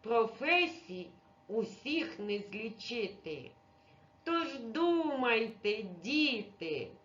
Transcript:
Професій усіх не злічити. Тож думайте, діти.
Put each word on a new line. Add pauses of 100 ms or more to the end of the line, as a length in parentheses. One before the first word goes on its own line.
Професій (380)
усіх
не
злічити. (720)
Тож
думайте,
діти. (140)